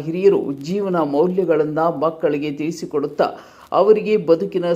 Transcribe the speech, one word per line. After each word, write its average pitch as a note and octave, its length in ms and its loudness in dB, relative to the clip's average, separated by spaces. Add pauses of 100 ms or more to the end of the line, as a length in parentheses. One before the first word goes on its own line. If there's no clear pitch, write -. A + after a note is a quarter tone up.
ಹಿರಿಯರು F3+ 340 2 (300)
ಜೀವನ F#3+ 280 -2 (160)
ಮೌಲ್ಯಗಳನ್ನ D#3+ 680 0 (220)
ಮಕ್ಕಳಿಗೆ D3+ 480 -2 (100)
ತಿಳಿಸಿಕೊಡುತ್ತಾ D3+ 680 -2 (540)
ಅವರಿಗೆ G#3 340 4 (140)
ಬದುಕಿನ F3 460 0